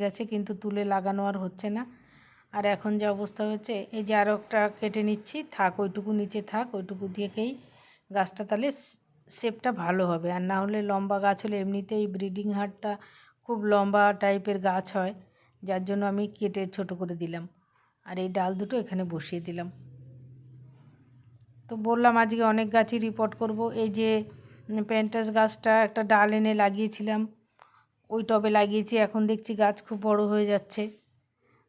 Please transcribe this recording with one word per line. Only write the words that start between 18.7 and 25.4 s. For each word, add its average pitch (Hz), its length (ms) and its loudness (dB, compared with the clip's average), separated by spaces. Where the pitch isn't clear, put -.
এখানে 185 200 -4
বসিয়ে 170 320 -6
দিলাম। 175 220 -8
তো 233 60 -10
বললাম 233 340 6
আজকে 226 200 2
অনেক 220 240 2
গাছই 226 300 4
রিপোর্ট 214 340 0
করব। 220 180 -2
এই 220 160 0
যে, 220 100 2
উম, 214 200 -2
প্যান্টাস 220 380 0
গাছটা 220 340 4